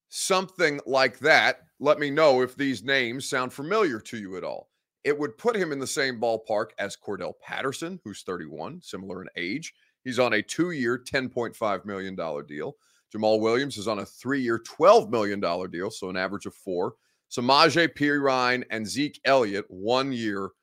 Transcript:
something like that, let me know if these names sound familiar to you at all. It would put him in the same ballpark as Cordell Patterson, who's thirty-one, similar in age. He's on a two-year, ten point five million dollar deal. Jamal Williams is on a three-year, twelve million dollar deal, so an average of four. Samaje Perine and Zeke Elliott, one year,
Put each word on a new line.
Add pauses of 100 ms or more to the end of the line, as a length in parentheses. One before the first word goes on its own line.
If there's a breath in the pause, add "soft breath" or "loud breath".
something
like
that, (180)
let
me
know
if
these
names
sound
familiar
to
you
at
all. (340)
It
would
put
him
in
the
same
ballpark (100)
as
Cordell
Patterson,
who's
thirty-one,
similar
in
age. (300)
He's
on
a
two-year,
ten
point
five
million
dollar
deal. (360)
Jamal
Williams
is
on
a
three-year,
twelve
million
dollar
deal,
so
an
average
of
four. (360)
Samaje
Perine
and
Zeke
Elliott,
one
year, (140)